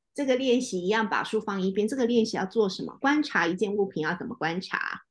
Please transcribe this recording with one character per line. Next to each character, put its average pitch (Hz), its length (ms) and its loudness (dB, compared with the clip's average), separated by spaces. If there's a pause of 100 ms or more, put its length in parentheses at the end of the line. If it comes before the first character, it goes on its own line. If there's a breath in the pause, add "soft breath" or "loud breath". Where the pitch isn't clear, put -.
(120)
这 285 140 -4
个 262 80 4
练 254 260 2
习 185 200 -4
一 175 80 -2
样， 214 200 2
把 120 140 -2
书 214 180 -2
放 196 220 -4
一 190 80 2
边。 202 160 0
这 220 80 -4
个 262 100 0
练 226 220 4
习 - 100 -4
要 175 80 -2
做 214 240 2
什 - 140 -6
么？ - 180 -10
观 294 220 4
察 175 240 0
一 165 80 0
件 196 220 -2
物 202 100 2
品 165 160 -4
要 170 160 -2
怎 - 80 -8
么 - 80 -8
观 165 260 -2
察？ - 500 -6